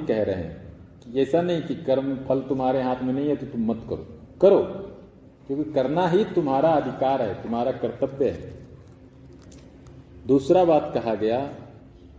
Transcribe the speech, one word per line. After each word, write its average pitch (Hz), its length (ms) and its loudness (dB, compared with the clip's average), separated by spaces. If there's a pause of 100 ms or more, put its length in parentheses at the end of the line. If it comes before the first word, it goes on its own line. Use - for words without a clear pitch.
कह 110 160 2
रहे 98 140 0
हैं 80 380 -10 (280)
कि 123 200 -2
ऐसा 165 200 2
नहीं 175 200 0
कि 131 120 -6 (100)
कर्म 135 300 0 (140)
फल 131 120 2
तुम्हारे 131 420 0
हाथ 127 200 -2
में 127 100 -2
नहीं 143 160 -2
है 143 80 0
तो 139 100 -8
तुम 113 240 -2
मत 110 180 -4
करो, - 180 -8 (360)
करो, 185 180 8 (840)
क्योंकि 139 260 -6
करना 139 360 0
ही 190 160 4
तुम्हारा 151 480 2
अधिकार 131 500 0
है, 98 200 -2
तुम्हारा 117 320 -2
कर्तव्य 127 560 -2
है। - 260 -10 (1700)
दूसरा 139 380 4
बात 156 300 4
कहा 113 200 -2
गया 110 240 0 (800)